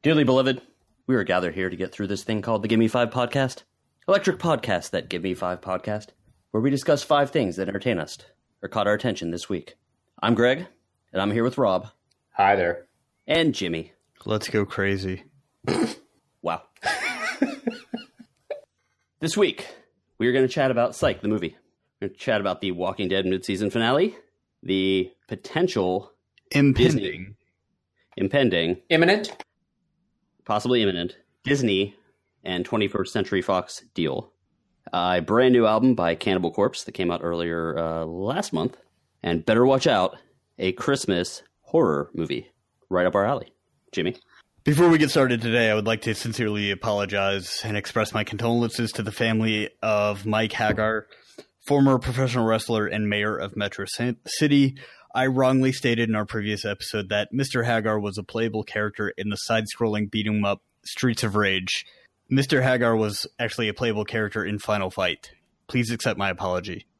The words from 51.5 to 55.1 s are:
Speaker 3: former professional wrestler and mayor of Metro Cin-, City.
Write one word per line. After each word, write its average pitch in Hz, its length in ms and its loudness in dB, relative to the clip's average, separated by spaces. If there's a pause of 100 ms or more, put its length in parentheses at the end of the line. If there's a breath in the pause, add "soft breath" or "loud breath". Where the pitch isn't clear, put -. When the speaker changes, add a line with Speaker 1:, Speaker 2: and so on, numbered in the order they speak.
Speaker 3:
former 139 340 6
professional 123 460 0
wrestler 110 420 2
and 104 220 0
mayor 104 260 0
of 98 220 -8
Metro 101 280 -4
Cin-, 123 300 -4 (100)
City. 139 500 4 (400 loud breath)